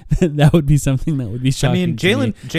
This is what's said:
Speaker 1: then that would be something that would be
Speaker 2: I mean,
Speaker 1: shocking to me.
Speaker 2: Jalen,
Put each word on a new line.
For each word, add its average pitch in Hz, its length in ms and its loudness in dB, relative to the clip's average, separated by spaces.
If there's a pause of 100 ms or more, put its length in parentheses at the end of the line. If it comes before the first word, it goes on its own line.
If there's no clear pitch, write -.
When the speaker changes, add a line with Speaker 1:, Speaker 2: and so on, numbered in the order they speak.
(200)
Speaker 1:
then 147 180 0
that 151 160 6
would 160 120 2
be 143 120 4
something 139 420 -2
that 123 80 -6
would 117 160 -10
be 135 60 0 (140)
Speaker 2:
I 131 80 2
mean, 175 240 0
Speaker 1:
shocking - 20 -
to 160 100 -2
me. 190 60 4
Speaker 2:
Jalen, 233 60 -2 (400)